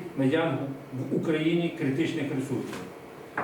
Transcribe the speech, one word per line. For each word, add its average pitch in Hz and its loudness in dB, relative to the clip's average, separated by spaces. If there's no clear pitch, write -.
наявних 139 4
в - 2
Україні 165 4
критичних 143 2
ресурсів, 123 -2